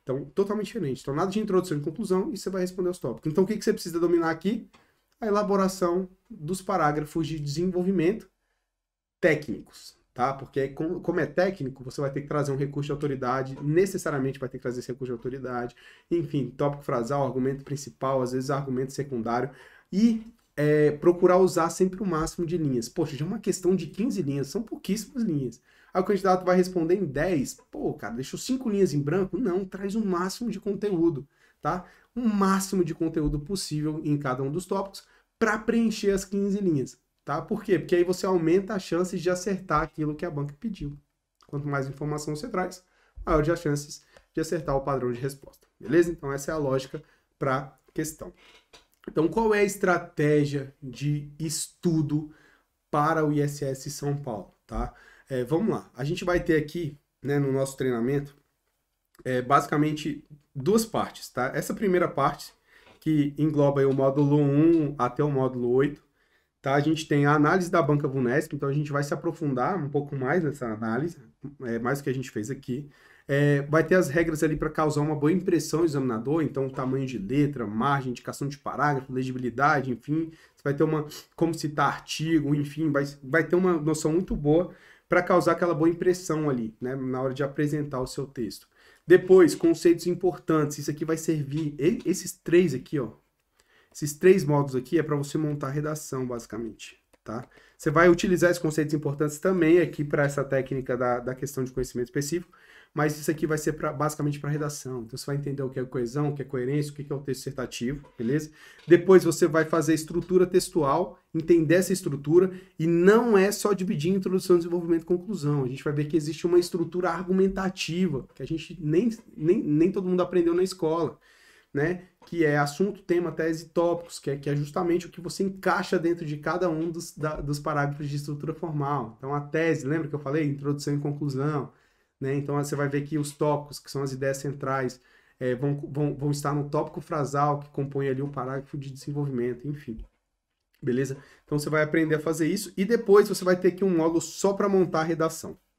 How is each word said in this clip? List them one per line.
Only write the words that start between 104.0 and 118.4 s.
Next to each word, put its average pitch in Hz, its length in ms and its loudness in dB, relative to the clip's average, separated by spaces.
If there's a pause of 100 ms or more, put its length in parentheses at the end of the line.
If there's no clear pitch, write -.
pra 143 80 -6
redação. 143 540 -6
Então 113 160 -14
você - 80 -14
vai 143 100 -4
entender 143 260 -6
o 131 60 -4
que 131 100 -8
é 127 60 -4
coesão, 131 460 -2
o 147 40 -4
que 143 60 -8
é 131 60 -8
coerência, 139 440 -2
o - 40 -16
que 143 180 -10
é - 20 -2
o 135 40 -4
texto 139 220 -6
dissertativo, 135 760 -6
beleza? 143 340 -2 (380)
Depois 175 340 8
você 160 240 2
vai 156 200 2
fazer 160 260 2
estrutura 175 540 2
textual, 175 720 0 (160)
entender 165 400 4
essa 185 180 4
estrutura 170 680 2 (200)
e 156 80 -2
não 202 500 6
é 190 160 4
só 208 220 0
dividir 180 380 0
em - 20 2
introdução, 185 420 2
desenvolvimento 170 460 0
e - 40 -20
conclusão. 165 580 -2
A 123 40 -2
gente 135 160 -8
vai 151 80 0
ver 147 140 0
que 147 100 0
existe 156 300 -2
uma 175 120 4
estrutura 175 520 0
argumentativa 185 1200 0
que - 80 -12